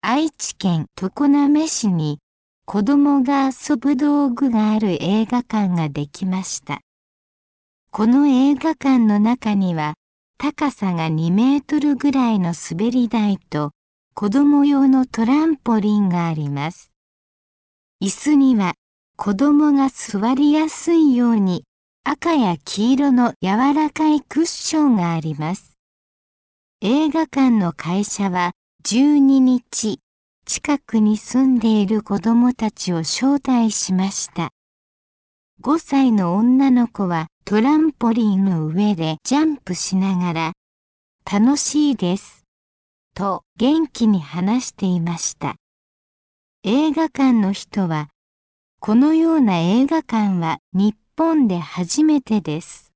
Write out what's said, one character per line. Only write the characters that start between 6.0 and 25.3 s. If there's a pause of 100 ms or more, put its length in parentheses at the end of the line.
き
ま
し
た。 (1080)
こ
の
映
画
館
の
中
に
は、 (440)
高
さ
が
二
メ
ー
ト
ル
ぐ
ら
い
の
滑
り
台
と、 (420)
子
供
用
の
ト
ラ
ン
ポ
リ
ン
が
あ
り
ま
す。 (1120)
椅
子
に
は、 (420)
子
供
が
座
り
や
す
い
よ
う
に、 (380)
赤
や
黄
色
の
柔
ら
か
い
ク
ッ
シ
ョ
ン
が
あ
り